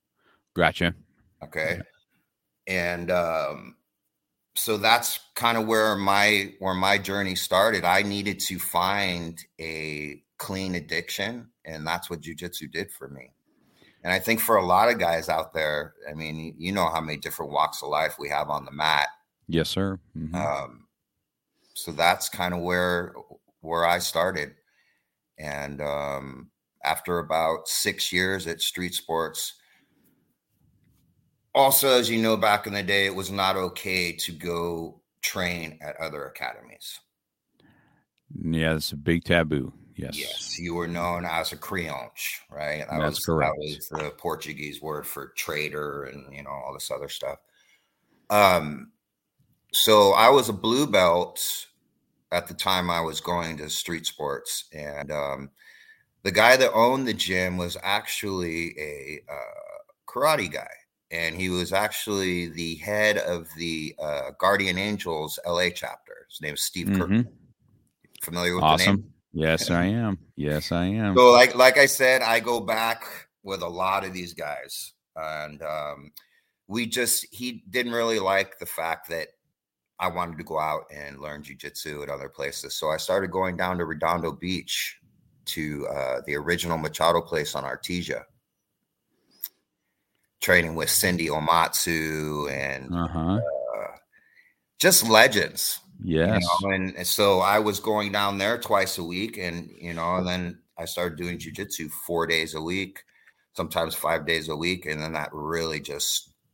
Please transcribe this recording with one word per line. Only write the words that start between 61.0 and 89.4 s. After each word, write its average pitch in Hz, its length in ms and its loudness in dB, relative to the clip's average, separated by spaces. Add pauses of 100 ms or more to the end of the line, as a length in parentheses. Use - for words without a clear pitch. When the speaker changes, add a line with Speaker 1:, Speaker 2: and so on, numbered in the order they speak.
Speaker 2:
and 82 260 -2
he 92 140 -2
was 90 220 0
actually 95 800 0
the 82 260 -6
head 104 420 2
of 85 380 -2
the, 80 420 -6
uh, 73 420 -6
Guardian 95 380 4
Angels 90 680 -4
L 87 140 0
A 90 120 2
chapter. - 580 -12
His - 120 -16
name 76 120 -6
is - 100 -4
Steve 90 240 -4
Kirk. 95 220 0
Speaker 1:
Mm-hmm. 117 200 2 (920)
Speaker 2:
Familiar 87 340 -2
with 90 80 2
Speaker 1:
Awesome. 87 340 6
Speaker 2:
the 101 60 0
name? - 100 -20 (200)
Speaker 1:
Yes, 80 360 0
I 87 160 2
am. 104 320 0 (180)
Yes, 73 360 -2
I 85 140 0
am. 101 300 0
Speaker 2:
So, 123 160 12
like, 123 240 10
like 127 220 8
I 143 80 10
said, 131 360 4
I 113 180 4
go 117 200 -2
back 113 440 -2 (400)
with 95 180 -6
a 87 80 -4
lot 95 340 0
of 95 80 -8
these 87 220 -10
guys, 71 600 -10 (220)
and, 78 460 -8
um, 73 500 -8 (560)
we 113 200 -2
just, - 440 0
he 123 380 -10
didn't 120 240 -2
really 117 260 2
like 98 400 0
the 87 60 -10
fact 82 440 -6
that 80 200 -6 (680)
I 92 100 0
wanted 85 280 -6
to 82 60 -10
go 80 160 -4
out 78 240 -2 (100)
and 71 260 -14
learn 76 220 -12
jujitsu 73 640 -12
at 69 60 -10
other 69 200 -6
places. 71 460 -6
So 78 140 -2
I 78 80 2
started 92 340 0
going 92 260 0
down 90 200 0
to 87 80 0
Redondo 82 460 0
Beach - 680 -6 (460)
to, 76 420 -6
uh, 65 380 -4
the 71 100 -4
original 82 420 0
Machado 80 440 4
place 76 340 -2
on 67 80 -4
Artesia, 69 600 -6 (2250)